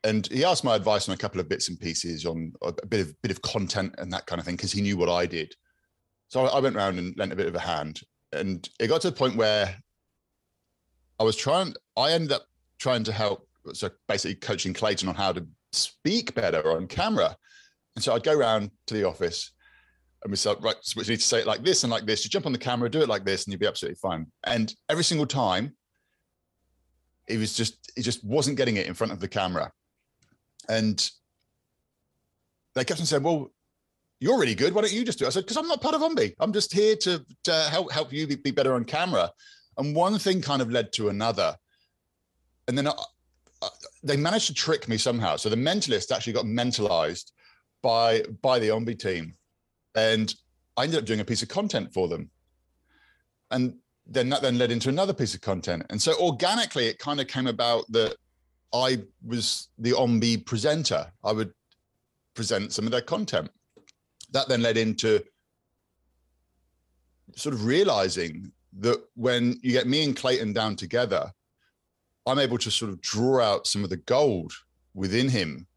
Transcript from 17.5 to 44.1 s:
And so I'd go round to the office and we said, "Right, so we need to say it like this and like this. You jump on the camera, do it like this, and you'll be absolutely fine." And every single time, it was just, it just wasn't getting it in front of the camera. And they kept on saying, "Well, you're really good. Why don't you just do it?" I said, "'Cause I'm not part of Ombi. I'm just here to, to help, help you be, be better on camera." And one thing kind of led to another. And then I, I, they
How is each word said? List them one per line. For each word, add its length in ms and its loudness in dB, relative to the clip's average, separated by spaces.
And 80 -6
so 120 2
I'd 100 0
go 100 4
round 360 2
to 60 -6
the 100 2
office 480 -2
and 80 -6
we 60 -2
said, 260 2
"Right, 200 0
so 180 -6
we 60 -4
need 140 0
to 20 0
say 180 2
it 60 -4
like 160 -2
this 220 2
and 60 0
like 160 -2
this. 180 0
You 60 -8
jump 160 -2
on 60 0
the 60 -2
camera, 300 -2
do 140 2
it 60 4
like 160 0
this, 200 0
and 80 -8
you'll 80 -6
be 60 4
absolutely 300 -4
fine." 300 -4
And 280 0
every 160 0
single 220 2
time, 500 0
it 100 0
was 160 0
just, 420 -4
it 60 -6
just 220 -4
wasn't 320 2
getting 200 2
it 100 0
in 80 -6
front 180 -2
of 80 -8
the 80 -6
camera. 420 -2
And 420 0
they 100 0
kept 140 -2
on 80 -2
saying, 160 2
"Well, 300 0
you're 200 4
really 160 4
good. 200 2
Why 60 4
don't 120 0
you 120 -2
just 140 -4
do 80 0
it?" 20 2
I 20 2
said, 160 -2
"'Cause 120 -4
I'm 100 -2
not 140 -2
part 120 2
of 60 2
Ombi. 400 0
I'm 120 2
just 200 0
here 240 4
to, 280 -2
to 80 2
help, 220 -2
help 200 -2
you 140 -2
be, 100 -2
be 140 -2
better 240 2
on 100 0
camera." 460 0
And 180 -4
one 240 4
thing 220 2
kind 220 0
of 80 0
led 240 0
to 140 0
another. 460 0
And 100 0
then 120 2
I, 60 -2
I, 60 -6
they 140 0